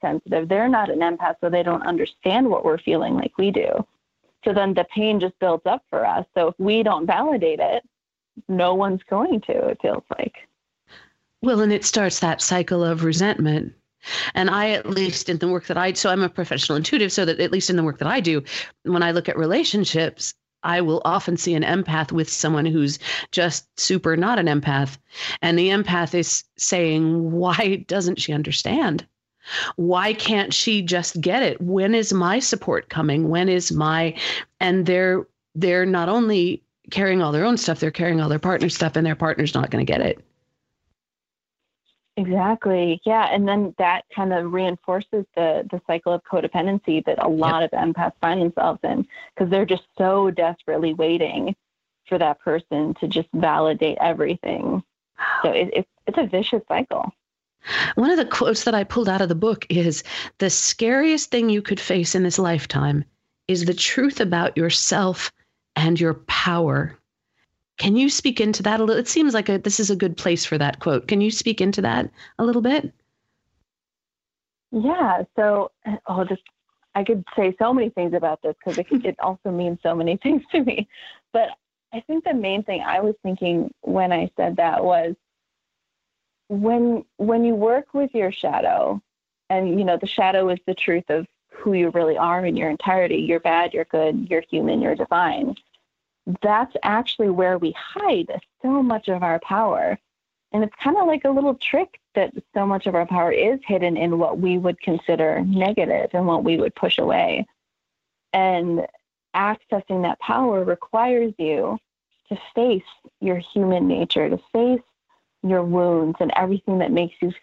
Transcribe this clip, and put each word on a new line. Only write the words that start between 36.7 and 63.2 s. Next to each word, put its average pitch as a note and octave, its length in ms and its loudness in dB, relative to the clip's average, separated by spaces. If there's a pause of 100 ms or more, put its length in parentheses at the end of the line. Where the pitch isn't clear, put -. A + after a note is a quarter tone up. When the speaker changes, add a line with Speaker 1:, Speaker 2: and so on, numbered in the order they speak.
Speaker 2:
carrying F#3+ 320 2
all D3 100 0
their D#3 120 2
own A#3 120 2
stuff, E3+ 220 -2
they're D#3 140 -2
carrying E3+ 280 0
all D3+ 80 0
their D3+ 120 0
partner's F3 340 0
stuff, - 220 -2
and D#3+ 100 2
their D#3 80 0
partner's D3+ 400 -2
not C3 160 -2
gonna B2 140 0
get D2+ 160 0
it. - 200 -2 (2000)
Speaker 1:
Exactly. F#3 840 0
Yeah. A3 260 2
And G3+ 160 2
then G3+ 320 0
that F3+ 260 0 (100)
kind F#3+ 180 0
of F3 200 -2
reinforces F#3 840 -2
the, D#3+ 360 0
the F3+ 160 -6
cycle E3+ 280 -2
of F3 100 -4
codependency F3 800 -2
that - 180 0
a D3+ 60 2
lot D#3+ 320 2
Speaker 2:
Yep. D#3+ 120 0
Speaker 1:
of - 60 -2
empaths E3+ 340 0 (100)
find F3 180 0
themselves E3 420 0
in, - 240 -2 (300)
'cause F3+ 140 0
they're G3 160 2
just F#3 180 -2 (140)
so F#3+ 320 2
desperately E3 640 -2
waiting E3 600 0 (520)
for F#3 100 0
that D#3 240 0
person D#3+ 540 -2
to - 140 -4
just D#3+ 260 -2
validate D#3 680 0
everything. E3+ 800 -2 (600)
So D#3+ 80 2
it, F3+ 240 0
it, - 140 -2 (180)
it's G#3+ 120 -2
a D4 80 2
vicious G3+ 420 -2
cycle. - 440 -4 (840)
Speaker 2:
One B3+ 140 4
of F4+ 60 4
the C#4 80 2
quotes - 400 0
that A#3 100 0
I G3+ 100 0
pulled A3+ 240 -2
out F#3+ 120 0
of F#3 80 2
the E3+ 60 0
book G#3 340 -2
is, E3 340 0 (360)
"The F#3+ 120 0
scariest C#4+ 800 0
thing A#3 200 2
you G#3 100 2
could G3+ 200 -4
face F3+ 340 0
in F#3 80 2
this F3 160 0
lifetime D3 640 0 (440)